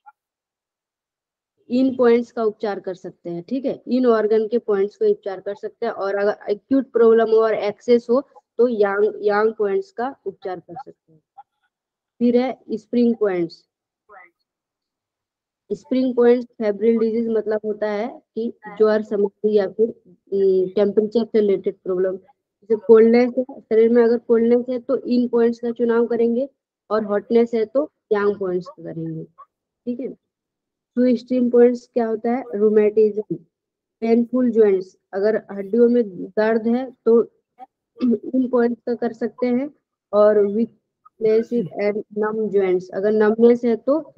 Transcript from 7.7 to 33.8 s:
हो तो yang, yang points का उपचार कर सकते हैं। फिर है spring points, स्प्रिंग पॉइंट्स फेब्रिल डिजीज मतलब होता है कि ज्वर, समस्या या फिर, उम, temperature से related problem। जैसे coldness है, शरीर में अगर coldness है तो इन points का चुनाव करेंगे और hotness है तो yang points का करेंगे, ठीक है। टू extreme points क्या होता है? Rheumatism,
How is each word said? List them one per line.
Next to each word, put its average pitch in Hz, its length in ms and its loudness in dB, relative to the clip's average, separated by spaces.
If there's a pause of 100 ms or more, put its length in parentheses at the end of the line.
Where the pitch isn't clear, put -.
हो 247 100 2 (380)
तो 240 100 4
yang, 202 440 0 (100)
yang 208 300 0
points 196 400 -4
का 254 320 -8
उपचार 185 360 -12
कर 170 140 -20
सकते - 380 -20
हैं। 156 80 -20 (1000)
फिर 240 180 2
है 247 220 -2 (140)
spring 233 420 0
points, 180 540 -4 (2000)
स्प्रिंग 254 440 -4
पॉइंट्स 240 320 2
फेब्रिल 220 520 -2
डिजीज 226 300 -2
मतलब 214 360 -2
होता 214 260 -6
है 208 180 -6 (260)
कि 233 180 -6 (160)
ज्वर, 214 340 0
समस्या 208 500 -2
या 196 160 2
फिर, 220 200 -2
उम, 190 800 -2
temperature 208 560 0
से 220 160 0
related 196 440 0
problem। 185 320 -2
जैसे - 600 -8
coldness 226 600 4
है, 254 60 -2 (160)
शरीर 226 280 2
में 240 160 4
अगर 233 140 2
coldness 233 500 2
है 254 100 -4
तो 240 180 -4
इन 247 320 -2
points 233 300 0
का 240 120 -6
चुनाव 233 360 0
करेंगे 233 420 -2 (420)
और 214 140 -2
hotness 226 500 0
है 220 100 0
तो 277 260 -4 (220)
yang 202 260 0
points 180 280 -6
का 170 160 -20
करेंगे, 165 420 -10
ठीक - 760 -14
है। 254 80 -8 (880)
टू 247 80 2
extreme 247 460 0
points 240 440 4
क्या 233 120 -2
होता 226 260 -4
है? 254 120 -6 (100)
Rheumatism, 208 840 2 (640)